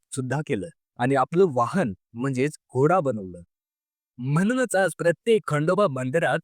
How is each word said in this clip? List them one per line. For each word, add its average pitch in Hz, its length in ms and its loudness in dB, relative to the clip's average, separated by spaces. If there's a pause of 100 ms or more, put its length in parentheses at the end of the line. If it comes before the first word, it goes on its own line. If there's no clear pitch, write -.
(140)
सुद्धा 131 320 -4
केलं 98 220 -4 (300)
आणि 135 160 0
आपलं 170 340 2
वाहन 123 440 -2 (200)
म्हणजेच 131 440 -2 (160)
घोडा 156 280 4
बनवलं. 101 400 -6 (800)
म्हणूनच 196 580 0
आज 185 220 2
प्रत्येक 175 480 2
खंडोबा 180 400 2
मंदिरात 135 580 -2